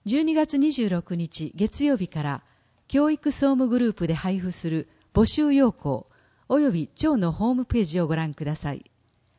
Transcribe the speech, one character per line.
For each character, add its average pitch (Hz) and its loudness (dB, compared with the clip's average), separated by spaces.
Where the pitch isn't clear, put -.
十 269 0
二 311 0
月 311 0
二 294 2
十 226 0
六 175 -4
日 160 -6
月 214 -2
曜 285 2
日 185 -4
か 151 -6
ら 143 -6
教 294 2
育 294 -2
総 277 2
務 254 2
グ 247 2
ル 240 2
ー - -2
プ 170 -4
で 160 0
配 185 -4
布 185 -6
す - -6
る 160 -4
募 214 6
集 294 2
要 269 4
項 - -6
お 277 2
よ 285 2
び 165 -2
庁 302 0
の 175 0
ホ 214 0
ー - 2
ム 254 -2
ペ 240 0
ー 190 0
ジ 165 -2
を 160 0
ご 160 0
覧 160 -4
く - -10
だ 147 -4
さ 143 -6
い。 - -16